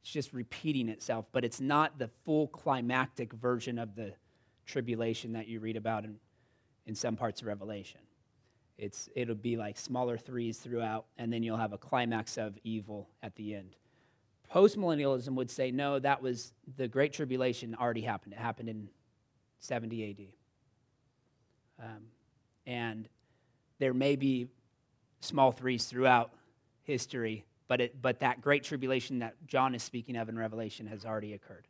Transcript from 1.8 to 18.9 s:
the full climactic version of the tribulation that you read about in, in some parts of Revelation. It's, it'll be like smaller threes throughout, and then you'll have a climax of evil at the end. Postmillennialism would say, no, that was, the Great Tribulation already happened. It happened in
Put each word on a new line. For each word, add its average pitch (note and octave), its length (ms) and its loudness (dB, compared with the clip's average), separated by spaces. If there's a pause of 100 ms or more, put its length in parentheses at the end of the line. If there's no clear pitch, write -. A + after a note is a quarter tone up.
the A#2 120 -4 (160)
full D3+ 220 4
climactic B2+ 840 0
version A#2+ 460 0
of A2 160 -6
the G#2 180 -8 (540)
tribulation A#2 680 -2
that A2+ 160 -6
you A2+ 120 -6
read A2 160 -4
about A2 280 -2
in, G#2+ 120 -12 (680)
in A2 100 -8
some A2+ 220 -2
parts A2 240 -2
of A#2+ 60 -8
Revelation. G2+ 540 -8 (760)
It's, - 380 -8
it'll A#2 220 0
be A#2 200 -2
like G#2 220 -6
smaller B2 400 -2
threes A#2 400 -4
throughout, A#2 480 -4 (100)
and A#2 160 -2
then A#2 100 0
you'll A2+ 140 0
have A2+ 160 0
a G2+ 60 -8
climax A#2 580 0
of G#2+ 280 -6
evil G#2+ 440 -6 (140)
at G#2 140 -10
the G#2+ 180 -8
end. G2 220 -14 (760)
Postmillennialism D3 840 6
would B2+ 160 -2
say, C3 200 0
no, C#3 300 2
that C#3 200 4
was, B2 320 -4 (240)
the C3 120 -2
Great C3+ 260 4
Tribulation B2+ 600 0
already A#2 280 0
happened. G#2 320 -4
It G#2+ 40 -14
happened A2+ 300 -4
in G#2+ 200 -8 (680)